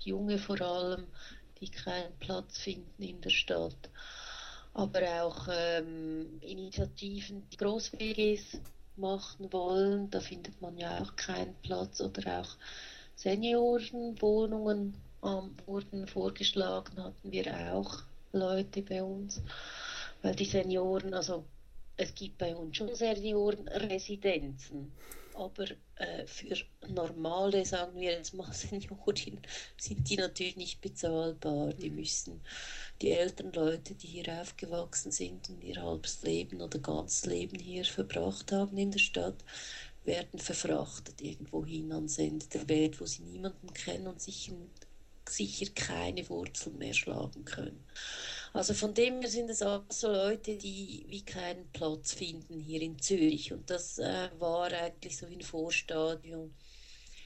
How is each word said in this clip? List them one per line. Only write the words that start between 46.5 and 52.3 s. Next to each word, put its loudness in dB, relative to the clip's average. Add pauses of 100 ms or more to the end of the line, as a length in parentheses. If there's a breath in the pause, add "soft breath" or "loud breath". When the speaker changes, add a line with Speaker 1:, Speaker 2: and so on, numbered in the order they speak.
Speaker 1:
mehr -4
schlagen 0
können. -6 (720 loud breath)
Also 4
von 2
dem 6
her 0
sind 0
es 0
auch 2
so 0
Leute, 4
die -6
wie -8
keinen -4
Platz 0
finden -6